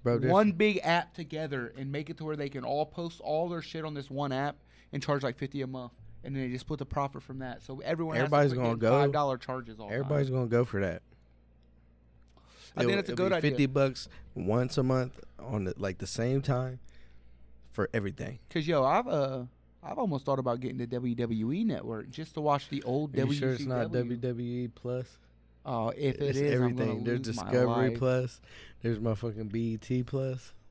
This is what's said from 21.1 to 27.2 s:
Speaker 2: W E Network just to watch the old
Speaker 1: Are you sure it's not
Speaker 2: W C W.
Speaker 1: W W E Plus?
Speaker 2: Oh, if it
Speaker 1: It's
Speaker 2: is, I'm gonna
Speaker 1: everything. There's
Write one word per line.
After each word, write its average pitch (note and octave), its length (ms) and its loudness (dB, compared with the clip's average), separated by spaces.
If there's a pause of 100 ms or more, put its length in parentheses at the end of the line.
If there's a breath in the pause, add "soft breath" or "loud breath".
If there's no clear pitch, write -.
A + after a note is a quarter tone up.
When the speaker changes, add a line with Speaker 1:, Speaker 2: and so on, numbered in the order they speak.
Speaker 2:
W A#2 380 0
E G#3 120 0
Network A#2 460 -2
just D#3 240 -10
to D#3+ 80 -4
watch C#3+ 260 2
the C#3 140 -4
old C#3 360 0
Speaker 1:
Are C3+ 60 4
you C#3+ 80 2
sure C3 200 2
it's C#3 120 -2
not B2 280 0
Speaker 2:
W B2 100 2
C A#2+ 140 -2
W. - 0 -
Speaker 1:
W - 0 -
W B2 480 -4
E A#2 40 -6
Plus? B2 500 -6 (460)
Speaker 2:
Oh, A#2 260 0
if C3 260 0
it D3 60 -4
Speaker 1:
It's C3+ 160 0
Speaker 2:
is, C#3 220 4
I'm B2 140 4
gonna A2+ 160 0
Speaker 1:
everything. G#2+ 140 -2
There's A#2+ 220 0